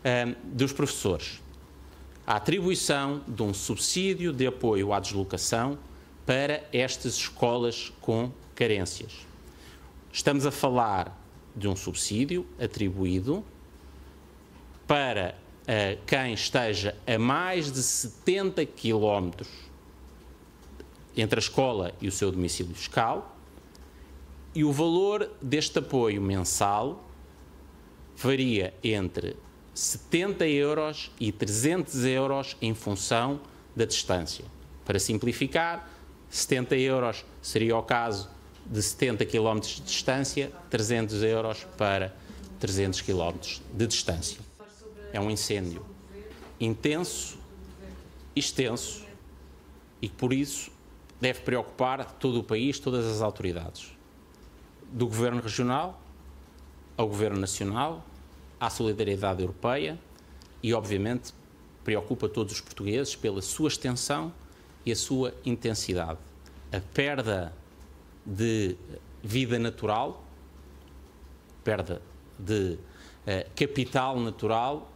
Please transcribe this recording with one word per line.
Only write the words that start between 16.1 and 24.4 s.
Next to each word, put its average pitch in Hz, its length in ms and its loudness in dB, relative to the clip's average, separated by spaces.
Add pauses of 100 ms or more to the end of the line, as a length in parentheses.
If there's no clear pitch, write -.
esteja 101 640 0 (100)
a 117 100 4
mais 151 540 2
de 131 100 -2
setenta 180 840 0
quilómetros 101 840 2 (1700)
entre 113 240 4
a - 20 0
escola 113 600 2
e 104 80 0
o - 20 -4
seu 98 180 2
domicílio 90 460 -2
fiscal, - 640 0 (1160)